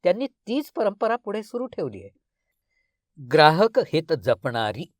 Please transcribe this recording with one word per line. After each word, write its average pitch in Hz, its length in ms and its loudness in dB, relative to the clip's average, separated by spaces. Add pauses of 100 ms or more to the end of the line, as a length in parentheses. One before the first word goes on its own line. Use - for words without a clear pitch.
त्यांनी 214 240 0
तीच - 440 -6
परंपरा 220 440 -2
पुढे 214 280 -8
सुरू 247 220 -8
ठेवली 127 380 -8
आहे. 98 60 -20 (1200)
ग्राहक 160 460 6
हित 165 340 -2
जपणारी 117 880 -2